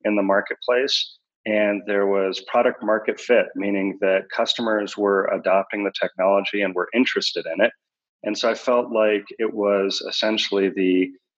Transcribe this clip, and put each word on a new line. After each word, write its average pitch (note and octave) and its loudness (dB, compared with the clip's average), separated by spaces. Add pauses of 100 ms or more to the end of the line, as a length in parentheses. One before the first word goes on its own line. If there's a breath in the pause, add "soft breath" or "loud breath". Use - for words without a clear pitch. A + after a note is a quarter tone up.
in G#2+ 0
the G2+ 2
marketplace, A#2+ 0 (280)
and G#2 0
there G2+ 2
was G2 0
product A#2+ 0
market A2 -2
fit, A#2 4
meaning G2 -2
that F#2+ 2
customers A2+ -2
were G2+ 2
adopting G2 0
the G2 -2
technology G2 0
and F#2+ -2
were F2 -2
interested F#2+ 0
in E2 -4
it. A#2 2 (500)
And G#2+ -4
so A#2 0
I A2+ 2
felt A#2+ -2
like G#2+ 2 (140)
it A2 -2
was G2+ 0
essentially G2+ 0
the, F#2 2 (280)